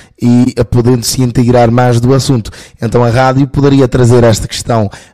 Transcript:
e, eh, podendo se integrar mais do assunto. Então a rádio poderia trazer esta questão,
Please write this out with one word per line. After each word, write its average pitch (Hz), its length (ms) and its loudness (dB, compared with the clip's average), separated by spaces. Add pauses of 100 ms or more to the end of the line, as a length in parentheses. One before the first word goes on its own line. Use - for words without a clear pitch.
(220)
e, 123 340 2
eh, 120 80 -2
podendo 120 400 0
se - 200 -4
integrar 120 480 0
mais 123 280 0
do 120 140 0
assunto. 131 380 -2 (280)
Então 117 240 -2
a 120 60 2
rádio 131 380 0
poderia 139 400 0
trazer 123 360 2
esta 117 240 0
questão, 113 400 -4 (260)